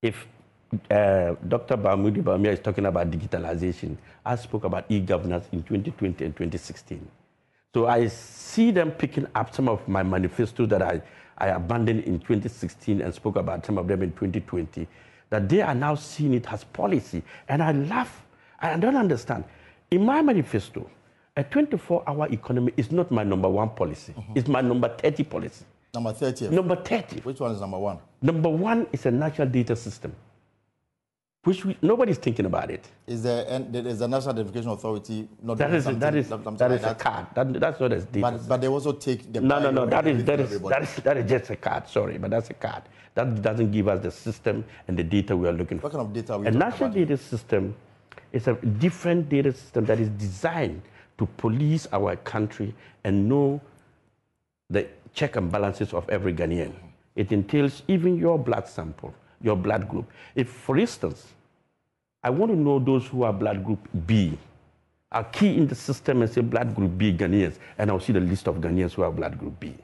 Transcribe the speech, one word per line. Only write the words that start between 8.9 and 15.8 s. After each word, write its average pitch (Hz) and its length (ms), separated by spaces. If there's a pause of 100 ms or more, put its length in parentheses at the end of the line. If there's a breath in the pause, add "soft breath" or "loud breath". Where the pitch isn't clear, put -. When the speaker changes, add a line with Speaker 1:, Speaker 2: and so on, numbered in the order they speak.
Speaker 1:
picking 139 440
up 110 200
some 131 140
of 107 180
my 95 160
manifesto 95 640
that 98 140
I, 87 200 (360 loud breath)
I - 100
abandoned 107 560
in 87 160
twenty 107 300
sixteen - 520
and 87 120
spoke 104 240
about 90 280
some 104 120
of 90 100
them 95 160
in 87 100
twenty 101 280
twenty, 82 460 (420 soft breath)
that 104 180
they 180 140
are 151 140
now 147 200